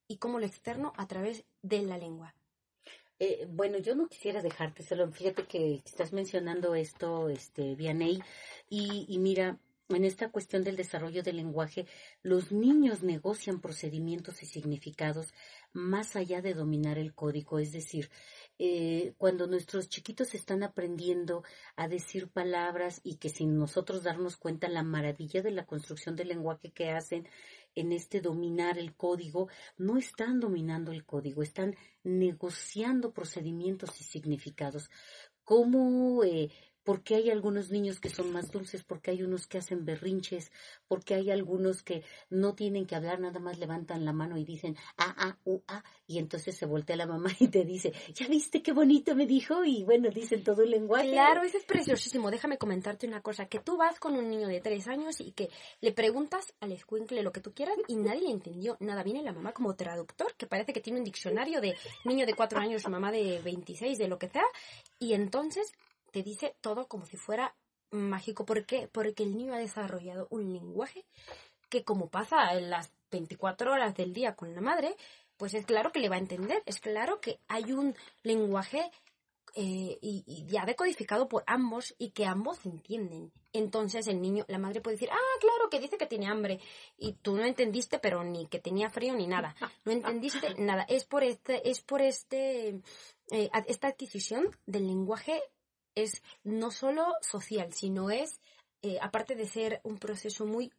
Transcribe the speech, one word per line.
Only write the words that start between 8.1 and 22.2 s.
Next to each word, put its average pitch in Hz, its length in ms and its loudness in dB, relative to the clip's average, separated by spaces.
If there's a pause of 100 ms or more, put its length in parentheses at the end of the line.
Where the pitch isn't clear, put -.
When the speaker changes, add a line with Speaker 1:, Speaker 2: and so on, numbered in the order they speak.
Speaker 2:
y, 208 400 -2
y 185 100 0
mira, 185 400 4 (300)
en 185 160 4
esta 190 240 0
cuestión 196 340 0
del 190 120 -2
desarrollo 175 480 -4
del 175 140 -2
lenguaje, 160 500 -4 (340)
los 185 300 2
niños 247 500 8
negocian 185 580 0
procedimientos 165 840 -6
y - 20 -14
significados 151 880 -4 (400)
más 190 420 -2
allá 180 260 -2
de 185 120 -2
dominar 151 460 0
el 156 160 -6
código. 151 420 -2
Es 151 140 0
decir, 156 400 -6 (480)
eh, 170 580 0
cuando 185 300 2
nuestros 180 420 -2
chiquitos - 460 -4
están 196 260 -2
aprendiendo 175 840 -2 (320)
a 160 120 -4
decir 180 420 -6